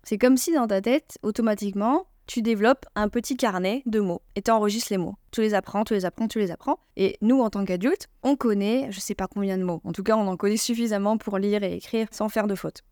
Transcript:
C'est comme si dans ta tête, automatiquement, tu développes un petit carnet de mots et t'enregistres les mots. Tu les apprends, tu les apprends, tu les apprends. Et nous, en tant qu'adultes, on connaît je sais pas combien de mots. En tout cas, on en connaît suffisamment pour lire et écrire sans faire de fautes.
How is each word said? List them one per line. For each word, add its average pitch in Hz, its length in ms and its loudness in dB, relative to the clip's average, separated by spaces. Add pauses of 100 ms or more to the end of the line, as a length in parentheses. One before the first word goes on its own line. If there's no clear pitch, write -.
C'est 214 160 -4
comme 254 180 8
si 330 160 0
dans 254 140 2
ta 202 120 2
tête, 240 440 0
automatiquement, 214 840 0 (220)
tu - 140 -4
développes 220 440 2 (100)
un 208 140 0
petit 240 260 -4
carnet 202 500 0
de 220 140 0
mots 185 220 -2 (160)
et 202 40 -4
t'enregistres 214 520 0
les 196 40 0
mots. 180 180 -4 (160)
Tu - 100 -2
les 214 120 2
apprends, 202 300 0
tu 220 120 -2
les 185 100 0
apprends, 220 240 -4
tu 226 100 -4
les 202 100 0
apprends. 269 300 -4 (160)
Et - 260 0
nous, 254 200 4
en 226 80 2
tant 196 160 -2
qu'adultes, 190 420 -2 (160)
on 277 140 4
connaît 220 520 0
je 196 120 -10
sais - 140 -8
pas 190 120 -4
combien 196 300 -4
de 185 60 -2
mots. 175 200 -4
En - 80 -6
tout 190 120 -8
cas, 214 120 4
on 214 120 2
en 185 100 -2
connaît 208 180 0
suffisamment 220 640 0
pour 202 220 -4
lire 202 240 0
et 180 120 -2
écrire 220 360 -4
sans 214 180 -4
faire 214 180 0
de 202 80 -2
fautes. - 360 -10